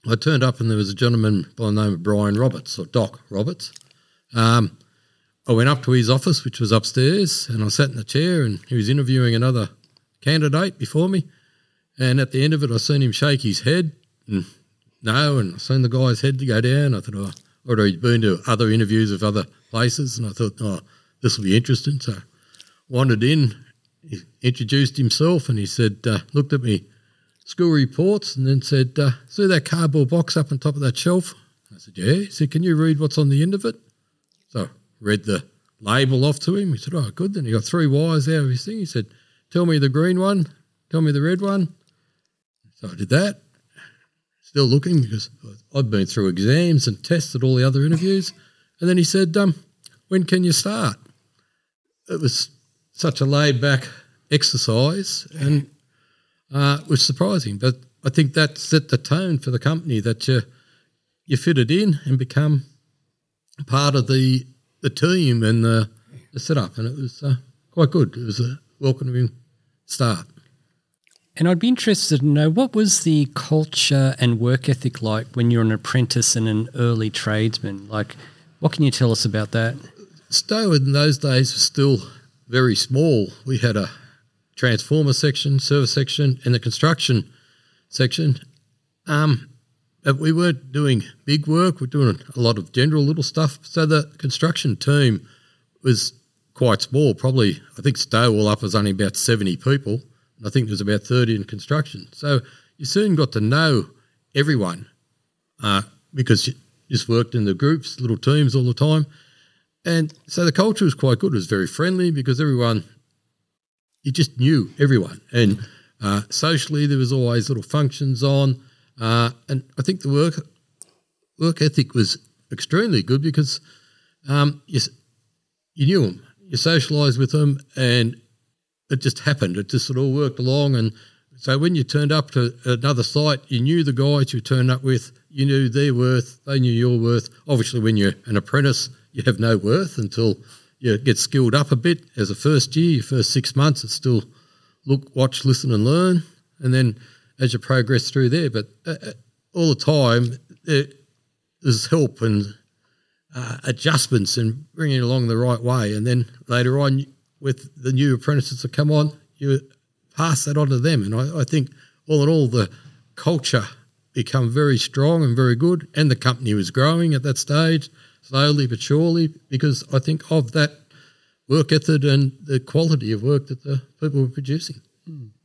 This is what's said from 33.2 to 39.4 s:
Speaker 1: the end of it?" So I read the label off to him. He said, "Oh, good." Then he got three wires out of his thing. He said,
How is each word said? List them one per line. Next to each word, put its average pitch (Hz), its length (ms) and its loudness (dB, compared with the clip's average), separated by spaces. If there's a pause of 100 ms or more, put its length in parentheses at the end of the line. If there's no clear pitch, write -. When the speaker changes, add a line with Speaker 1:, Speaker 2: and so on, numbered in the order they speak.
Speaker 1:
the 139 140 2
end 185 120 0
of 196 100 -6
it?" 226 120 -4 (720)
So 104 160 -8
I - 40 -10 (300)
read 104 260 -2
the 101 200 -2 (360)
label 127 440 2
off 147 160 0
to 180 160 -2
him. 196 160 -2
He 117 60 -4
said, 151 160 -10
"Oh, 139 200 -4
good." 196 200 -4
Then 170 100 -6
he 113 80 -2
got 110 120 0
three 170 220 0
wires 147 420 0
out 156 160 0
of 135 60 0
his 123 140 -4
thing. 220 140 -8
He 196 80 -6
said, 113 200 -6 (440)